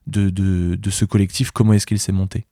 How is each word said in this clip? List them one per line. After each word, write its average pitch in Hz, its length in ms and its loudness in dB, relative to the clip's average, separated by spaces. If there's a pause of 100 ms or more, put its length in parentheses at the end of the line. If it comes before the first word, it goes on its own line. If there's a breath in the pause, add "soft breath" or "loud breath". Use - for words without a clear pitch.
de, 101 240 0
de, 90 420 0
de 98 160 -4
ce 101 160 0
collectif. 98 460 0
Comment 110 220 4
est-ce 101 120 2
qu'il 104 140 -2
s'est - 120 -4
monté ? 95 400 -4